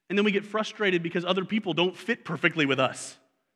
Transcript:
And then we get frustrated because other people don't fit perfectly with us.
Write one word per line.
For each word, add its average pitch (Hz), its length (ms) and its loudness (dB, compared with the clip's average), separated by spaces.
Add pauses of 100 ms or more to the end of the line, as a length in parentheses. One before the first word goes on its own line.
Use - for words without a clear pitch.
And 190 80 0
then 202 80 4
we 214 60 4
get 196 140 -2
frustrated 202 580 -2
because 170 220 -2
other 185 200 0
people 202 280 -2
don't 175 220 2
fit - 280 -4
perfectly 160 420 0
with 135 140 2
us. - 380 -2 (380)